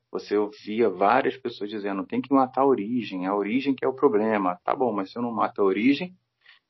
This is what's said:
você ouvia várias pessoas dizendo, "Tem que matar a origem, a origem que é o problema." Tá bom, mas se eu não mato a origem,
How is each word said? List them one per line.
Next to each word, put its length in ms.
você 280
ouvia 520
várias 460
pessoas 340
dizendo, 360
"Tem 160
que 120
matar 280
a 60
origem, 580
a 100
origem 400
que 80
é 40
o 80
problema." 680
Tá 100
bom, 200
mas 180
se 60
eu 40
não 120
mato 280
a 40
origem, 500